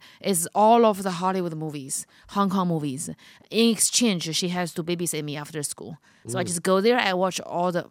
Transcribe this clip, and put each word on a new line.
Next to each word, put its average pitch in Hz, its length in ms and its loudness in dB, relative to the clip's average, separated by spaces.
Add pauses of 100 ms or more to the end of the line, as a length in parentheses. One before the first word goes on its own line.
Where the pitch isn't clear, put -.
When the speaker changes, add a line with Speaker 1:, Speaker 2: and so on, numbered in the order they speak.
(200)
Speaker 1:
It's 170 360 -2
all 226 280 8
of 202 200 2
the 190 80 -2 (100)
Hollywood 185 320 -2
movies, 147 540 -8 (220)
Hong 202 200 2
Kong 185 200 0
movies. 151 420 -2 (400)
In 226 180 4
exchange, 190 640 2
she 180 140 0
has 180 240 -2
to 175 100 -4
babysit 170 400 -4
me 147 140 -6
after 151 240 -8
school. - 380 -10 (260)
So 120 140 -4
I 180 40 -2
Speaker 2:
Mm. 175 40 -2
Speaker 1:
just 175 160 -6
go 190 180 4
there. 240 160 4
I 202 160 2
watch 180 280 0
all 175 300 -2
the 170 200 -4